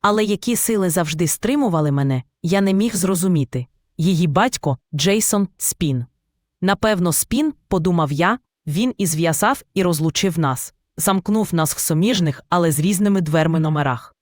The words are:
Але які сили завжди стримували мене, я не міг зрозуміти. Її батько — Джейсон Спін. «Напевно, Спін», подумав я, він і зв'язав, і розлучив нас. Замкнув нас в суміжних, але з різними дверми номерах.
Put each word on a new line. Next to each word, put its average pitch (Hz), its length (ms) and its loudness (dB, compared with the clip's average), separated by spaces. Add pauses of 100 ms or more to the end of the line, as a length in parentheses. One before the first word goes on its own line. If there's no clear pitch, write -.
Але 214 220 2
які 214 320 -2
сили 202 340 0
завжди 160 380 0
стримували 190 640 0
мене, 139 320 0 (200)
я 196 180 2
не 196 120 2
міг 214 220 0
зрозуміти. 175 720 0 (300)
Її 170 300 2
батько — 156 500 0 (160)
Джейсон 196 540 0 (100)
Спін. 135 480 -4 (560)
«Напевно, 185 520 0
Спін», 294 400 0 (140)
подумав 170 440 0
я, 175 280 0 (280)
він 214 300 -2
і 202 80 -2
зв'язав, 165 560 0 (120)
і 190 100 0
розлучив 165 560 0
нас. 135 340 -2 (240)
Замкнув 202 540 0
нас 160 240 0
в - 40 -12
суміжних, 170 680 0
але 170 220 2
з 147 80 -2
різними 196 420 2
дверми 160 380 2
номерах. 147 600 -2